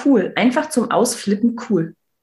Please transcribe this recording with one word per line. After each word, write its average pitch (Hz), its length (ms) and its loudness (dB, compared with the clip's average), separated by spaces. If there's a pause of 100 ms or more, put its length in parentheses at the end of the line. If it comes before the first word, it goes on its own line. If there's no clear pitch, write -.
cool. 240 320 2
Einfach 254 340 0
zum - 200 -2
Ausflippen 226 640 0 (140)
cool. 165 240 0 (280)